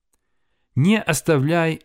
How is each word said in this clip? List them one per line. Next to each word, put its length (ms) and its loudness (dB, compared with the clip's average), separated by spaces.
"Не 260 2
оставляй 840 -2